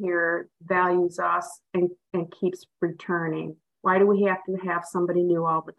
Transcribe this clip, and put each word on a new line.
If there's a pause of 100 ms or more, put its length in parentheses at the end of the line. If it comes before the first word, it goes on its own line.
here, (140)
values
us, (120)
and, (220)
and
keeps (140)
returning? (260)
Why
do
we
have
to (100)
have
somebody
new
all
the